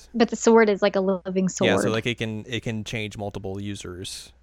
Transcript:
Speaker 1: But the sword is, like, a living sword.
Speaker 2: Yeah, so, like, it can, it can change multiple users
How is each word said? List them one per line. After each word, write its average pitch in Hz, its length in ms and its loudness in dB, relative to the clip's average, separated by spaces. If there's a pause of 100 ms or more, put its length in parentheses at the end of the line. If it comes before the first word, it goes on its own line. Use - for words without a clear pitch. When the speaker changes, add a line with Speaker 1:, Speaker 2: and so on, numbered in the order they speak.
(140)
Speaker 1:
But 226 160 4
the 226 60 -6
sword 226 340 6
is, 190 100 0
like, 202 160 2
a 196 40 2
living 190 500 0
sword. - 200 2
Speaker 2:
Yeah, 101 100 4
so, 101 100 0
like, 110 160 -2
it 120 120 -2
can, 110 300 -6
it 117 140 -6
can 110 200 -4
change 107 360 -8
multiple 101 420 -8
users 98 720 -12 (100)